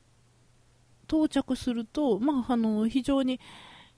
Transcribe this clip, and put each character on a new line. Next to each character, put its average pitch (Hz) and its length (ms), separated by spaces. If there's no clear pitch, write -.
到 311 220
着 262 280
す - 180
る 226 100
と、 254 340
ま 254 300
あ、 262 60
あ - 20
の、 220 320
非 247 140
常 269 200
に 254 160